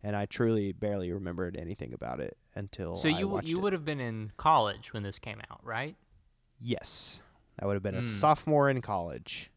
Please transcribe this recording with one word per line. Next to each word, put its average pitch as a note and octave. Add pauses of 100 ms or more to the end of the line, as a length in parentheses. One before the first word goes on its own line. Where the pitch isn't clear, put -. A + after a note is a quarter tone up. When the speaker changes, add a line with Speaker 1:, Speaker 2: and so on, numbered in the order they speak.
Speaker 1:
and G#2
I G2+
truly A2
barely F#2+
remembered F2+
anything A#1+
about B1
it - (180)
until F#2+
Speaker 2:
So D#3
Speaker 1:
I E3
Speaker 2:
you, G3
Speaker 1:
watched F#3+
Speaker 2:
you E3+
Speaker 1:
it. F#3
Speaker 2:
would G3
have D#3
been D3
in A2
college A2
when G#2+
this G2
came G#2+ (120)
out, -
right? A#2 (640)
Speaker 1:
Yes. - (380)
I G2+
would G2+
have F#2+
been G2
a A#2+
Speaker 2:
Mm. A2+
Speaker 1:
sophomore D3
in C3
college. F2